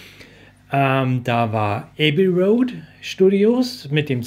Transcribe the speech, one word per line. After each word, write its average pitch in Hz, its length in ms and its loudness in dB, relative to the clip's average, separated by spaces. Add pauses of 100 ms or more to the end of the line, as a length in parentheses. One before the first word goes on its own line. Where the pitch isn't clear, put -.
(680)
Ähm, 131 540 2
da 117 300 0
war 107 340 -2 (100)
Abbey 151 300 2
Road 202 460 0 (280)
Studios 202 880 0
mit 147 200 -2
dem 127 180 -2